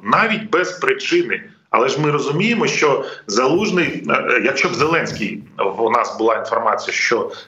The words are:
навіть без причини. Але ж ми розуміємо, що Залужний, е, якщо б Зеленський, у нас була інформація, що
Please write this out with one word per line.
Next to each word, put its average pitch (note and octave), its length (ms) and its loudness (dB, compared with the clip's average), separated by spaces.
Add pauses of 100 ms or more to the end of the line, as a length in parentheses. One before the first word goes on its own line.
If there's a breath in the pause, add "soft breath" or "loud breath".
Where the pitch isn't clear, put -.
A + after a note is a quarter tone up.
навіть E3 480 0
без E3+ 220 2
причини. C3 720 0 (280 loud breath)
Але A#2 180 4
ж C3+ 120 0
ми D3+ 100 2
розуміємо, D3+ 560 0
що C3+ 380 2 (220 loud breath)
Залужний, E3 840 0
е, B2 360 2
якщо C#3 240 0
б D3 60 -2
Зеленський, D3 680 -2 (360)
у A2+ 120 2
нас A2+ 280 0
була A2+ 160 2
інформація, A2 600 -2
що G#2+ 360 0 (180 loud breath)